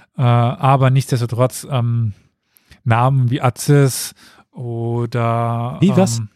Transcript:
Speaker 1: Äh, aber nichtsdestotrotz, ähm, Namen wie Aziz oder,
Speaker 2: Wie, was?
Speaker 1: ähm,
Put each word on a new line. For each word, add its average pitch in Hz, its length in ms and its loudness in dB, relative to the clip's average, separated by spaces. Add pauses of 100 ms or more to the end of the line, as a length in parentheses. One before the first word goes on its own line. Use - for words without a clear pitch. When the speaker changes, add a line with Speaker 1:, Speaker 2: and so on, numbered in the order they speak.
(160)
Speaker 1:
Äh, 151 60 -2
aber 127 680 2
nichtsdestotrotz, 127 760 -2
ähm, 117 460 -2 (680)
Namen 123 460 2
wie 139 120 -2
Aziz 139 720 0 (380)
oder, 117 1300 -4
Speaker 2:
Wie, 185 160 4
was? 117 240 2
Speaker 1:
ähm, 107 160 -10